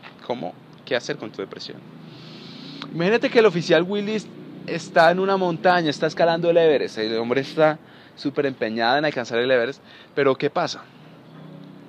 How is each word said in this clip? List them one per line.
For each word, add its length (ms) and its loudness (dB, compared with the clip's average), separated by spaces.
cómo, 260 -8
qué 140 -4
hacer 180 -6
con 160 -12
tu 100 -10
depresión. 360 -12
Imagínate 360 2
que 100 4
el 60 8
oficial 380 4
Willy 380 -4
está 440 4
en 80 2
una 180 0
montaña, 540 2
está 160 -2
escalando 420 0
el 80 6
Everest. 400 4
El 200 -2
hombre 240 0
está 360 0
súper 320 -2
empeñado 500 0
en 80 0
alcanzar 320 -4
el 140 0
Everest. 300 0
Pero 200 2
¿qué 140 -2
pasa? 340 -4